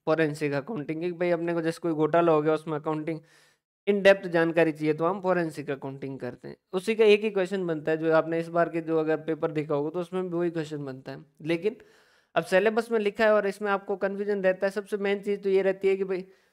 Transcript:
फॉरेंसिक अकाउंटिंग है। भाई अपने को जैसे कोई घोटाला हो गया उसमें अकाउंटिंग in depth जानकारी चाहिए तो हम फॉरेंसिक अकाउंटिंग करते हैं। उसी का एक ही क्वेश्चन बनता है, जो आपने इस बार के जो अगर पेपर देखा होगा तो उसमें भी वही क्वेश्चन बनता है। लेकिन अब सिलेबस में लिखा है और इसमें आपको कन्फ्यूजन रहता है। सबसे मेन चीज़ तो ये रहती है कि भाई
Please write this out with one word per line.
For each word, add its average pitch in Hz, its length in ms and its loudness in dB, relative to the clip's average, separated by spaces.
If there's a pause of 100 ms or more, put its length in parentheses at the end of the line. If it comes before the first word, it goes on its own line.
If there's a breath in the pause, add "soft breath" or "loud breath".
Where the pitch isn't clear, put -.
फॉरेंसिक 151 480 0
अकाउंटिंग 151 500 -6
है। 180 100 -4
भाई 175 180 0
अपने 170 220 0
को 170 80 -2
जैसे 165 200 -4
कोई 170 120 -2
घोटाला 160 380 4
हो 151 100 6
गया 156 120 2
उसमें 156 240 -4
अकाउंटिंग 156 420 -4 (680 soft breath)
in 202 160 2
depth 196 240 6
जानकारी 165 440 4
चाहिए 151 220 -2
तो 156 120 -2
हम 196 160 -2
फॉरेंसिक 165 480 -2
अकाउंटिंग 135 500 -8
करते 127 280 -10
हैं। 143 80 -14 (180)
उसी 190 220 -2
का 220 100 4
एक 208 180 6
ही 220 80 0
क्वेश्चन 185 360 -2
बनता 156 240 -2
है, 160 60 2
जो 160 160 0
आपने 160 260 2
इस 165 100 -6
बार 165 200 0
के 165 120 -4
जो 160 180 0
अगर 156 240 0
पेपर 156 280 -4
देखा 151 240 -2
होगा 147 140 -2
तो 165 100 -6
उसमें 180 240 -6
भी 175 140 -4
वही 175 140 0
क्वेश्चन 151 340 -6
बनता 131 260 -12
है। 151 140 -16 (180)
लेकिन 170 340 -4 (580 soft breath)
अब 165 100 2
सिलेबस 214 460 2
में 226 80 2
लिखा 208 260 0
है 214 80 6
और 208 140 2
इसमें 202 240 -4
आपको 196 260 -2
कन्फ्यूजन 202 460 -2
रहता 185 240 2
है। 190 40 0
सबसे 202 280 -6
मेन 202 240 0
चीज़ 202 180 -4
तो 196 80 -2
ये 190 120 4
रहती 190 260 0
है 190 100 4
कि 190 60 -4
भाई 185 220 -4 (280 soft breath)